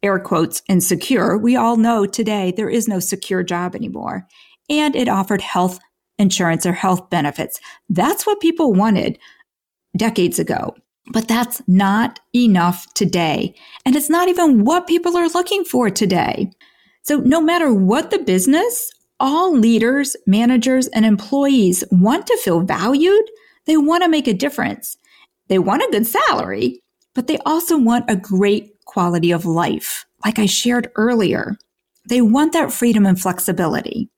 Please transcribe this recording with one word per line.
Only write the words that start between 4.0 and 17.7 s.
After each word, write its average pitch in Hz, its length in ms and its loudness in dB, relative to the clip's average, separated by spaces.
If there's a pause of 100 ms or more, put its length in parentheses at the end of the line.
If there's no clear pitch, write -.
And 302 280 0
it 247 100 -2
offered 196 320 -2
health 180 400 -2 (380)
insurance 175 480 0
or 180 80 0
health 185 360 -2
benefits. 160 520 -4 (260)
That's 254 400 -2
what 415 140 -2
people 330 320 0
wanted 208 440 2 (800)
decades 185 440 0
ago. - 360 -4 (320)
But 226 220 -4
that's 233 380 -4
not 196 520 2 (160)
enough 185 500 2 (100)
today. 175 600 -2 (300)
And 262 100 4
it's 294 140 -2
not 349 180 2
even 330 380 4
what 349 220 0
people 339 280 0
are 339 140 2
looking 359 340 -2
for 247 260 0
today. 185 600 -2 (520)
So 294 160 0
no 294 200 2
matter 330 340 2